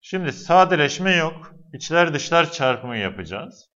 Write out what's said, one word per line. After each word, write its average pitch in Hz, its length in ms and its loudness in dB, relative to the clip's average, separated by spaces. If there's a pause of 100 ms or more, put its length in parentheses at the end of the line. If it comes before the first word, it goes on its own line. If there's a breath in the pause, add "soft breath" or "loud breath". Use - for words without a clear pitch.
Şimdi 180 320 -6
sadeleşme 180 800 2
yok. 160 400 -4 (180)
İçler 165 420 0
dışlar 165 380 2
çarpımı 123 440 -2
yapacağız. 98 840 -8